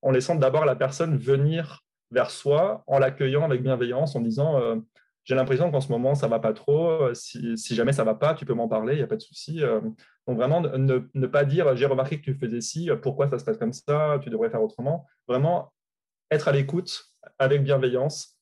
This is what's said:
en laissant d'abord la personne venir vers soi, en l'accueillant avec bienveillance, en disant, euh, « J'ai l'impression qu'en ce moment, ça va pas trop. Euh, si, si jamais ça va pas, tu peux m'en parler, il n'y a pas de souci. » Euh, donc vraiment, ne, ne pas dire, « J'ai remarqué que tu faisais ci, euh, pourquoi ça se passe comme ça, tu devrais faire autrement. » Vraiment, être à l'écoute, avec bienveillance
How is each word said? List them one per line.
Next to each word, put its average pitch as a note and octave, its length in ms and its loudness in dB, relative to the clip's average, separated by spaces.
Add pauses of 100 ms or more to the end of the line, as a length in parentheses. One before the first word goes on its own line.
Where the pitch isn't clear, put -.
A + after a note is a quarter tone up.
en C3+ 100 0
laissant C3 240 2
d'abord D3 300 2
la C3+ 100 2
personne C#3 400 -2
venir C#3+ 720 0 (260)
vers B2 180 0
soi, F3 580 0
en C#3 120 2
l'accueillant C3+ 460 0
avec C3 180 0
bienveillance, B2+ 540 0
en - 20 -2
disant, C3 400 0
euh, « A#2 160 0 (480)
J'ai C3 100 -2
l'impression C3 380 2
qu'en C#3 100 0
ce C3 100 -4
moment, B2 220 2
ça C3+ 140 0
va A2+ 120 2
pas A2 140 0
trop. D#3 340 2
Euh, D3+ 260 2
si, A#2 440 -8
si A2 160 -6
jamais A#2+ 200 2
ça C3+ 100 0
va A2+ 100 2
pas, D3+ 220 0
tu C#3 100 -12
peux B2+ 80 -2
m'en A#2 140 -2
parler, A2 260 0
il D3+ 40 0
n'y C#3 60 0
a A2+ 40 -4
pas - 80 -2
de - 60 -8
souci. » - 420 -10
Euh, A2+ 180 0 (460)
donc B2 100 -2
vraiment, C#3+ 240 2
ne, C3+ 380 2 (140)
ne C3+ 140 -2
pas C#3+ 180 2
dire, « C#3+ 300 4
J'ai C3 120 2
remarqué C3+ 320 0
que - 40 -18
tu B2+ 120 -4
faisais A#2 260 -4
ci, E3 280 -6
euh, B2+ 60 2
pourquoi C#3 320 0
ça B2+ 120 -2
se - 40 -12
passe A2 140 -2
comme A#2 160 -2
ça, D3 480 0
tu - 80 -10
devrais A2+ 200 0
faire A2+ 120 -2
autrement. » B2 460 -4 (200)
Vraiment, D3 460 0 (560)
être D3+ 180 2
à D3 40 2
l'écoute, C#3 540 -2 (340)
avec C#3 240 4
bienveillance C3 800 0